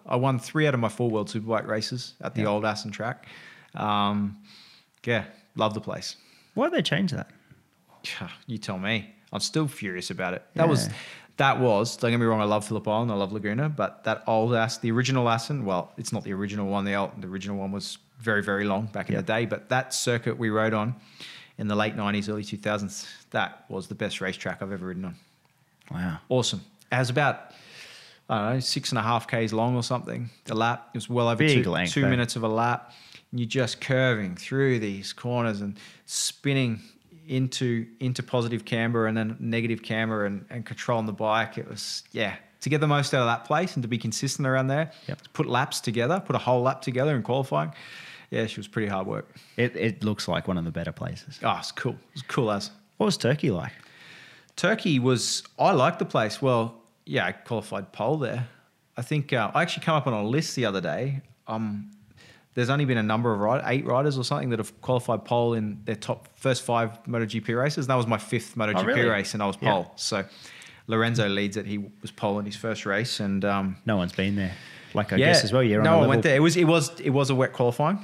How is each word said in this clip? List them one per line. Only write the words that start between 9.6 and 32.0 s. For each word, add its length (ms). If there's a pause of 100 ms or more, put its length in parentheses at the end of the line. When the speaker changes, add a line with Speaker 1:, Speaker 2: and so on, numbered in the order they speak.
Speaker 1:
furious 420
about 240
it. 80 (120)
That 140
was, 180
Speaker 2:
Yeah. 60 (440)
Speaker 1:
that 240
was, 360
don't 140
get 80
me 80
wrong, 140
I 40
love 220
Phillip 220
Island, 240
I 20
love 180
Laguna, 360
but 360
that 220
old 280
Ass, 240
the 120
original 380
Assen, 360
well, 320
it's 160
not 120
the 80
original 340
one. 180
The 100
old, 160 (100)
the 80
original 280
one 140
was 280 (200)
very, 240
very 220
long 220
back 220
in 60
Speaker 2:
Yep. 120
Speaker 1:
the 60
day, 140
but 220
that 260
circuit 420
we 140
rode 240
on 220 (600)
in 100
the 80
late 180
nineties, 340
early 160
two 120
thousands, 500 (240)
that 380
was 180
the 80
best 260
racetrack 420
I've 100
ever 160
ridden 160
on. 100 (800)
Speaker 2:
Wow. 260 (100)
Speaker 1:
Awesome. 340 (280)
It 80
was 120
about, 420 (760)
I 100
don't 160
know, 60
six 300
and 80
a 40
half 260
Ks 240
long 240
or 80
something, 440 (180)
the 100
lap. 360
It 60
was 100
well 200
over 100
Speaker 2:
Big 260
Speaker 1:
two, 60
Speaker 2:
length, 220
Speaker 1:
two 100